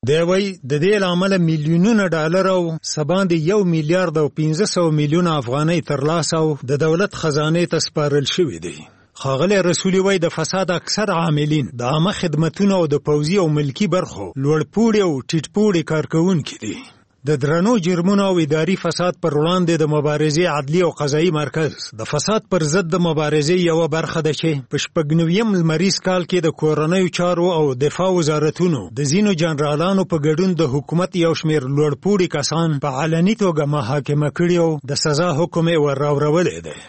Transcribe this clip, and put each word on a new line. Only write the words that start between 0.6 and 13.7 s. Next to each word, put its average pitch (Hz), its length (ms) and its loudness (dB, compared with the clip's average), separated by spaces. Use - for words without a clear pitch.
د - 20 0
دې 202 200 2
له 185 100 0
امله 190 260 2
میلیونونه 170 680 2
ډالر 165 400 0
او 175 280 0
څه 156 200 -4
باندې 185 220 2
یو 175 320 2
میلیارد 165 540 0
او 151 100 2
پنځه 156 340 0
سوه 170 160 2
میلیونه 151 400 2
افغانۍ 151 580 0
ترلاسه 151 500 -2
او 156 260 0
د 135 120 -2
دولت 160 380 0
خزانې 160 560 0
ته 165 80 -2
سپارل 147 460 0
شوي 127 340 -2
دي. 85 180 -10
ښاغلی 147 360 0
رسولي 185 280 0
وایي 190 200 2
د 165 100 0
فساد 175 420 -4
اکثر 202 400 -4
عاملین 151 640 0
د 120 80 -8
عامه 160 300 0
خدمتونو 165 640 0
او 170 100 2
د 143 220 0
پوځي 151 300 2
او 170 100 2
ملکي 151 380 0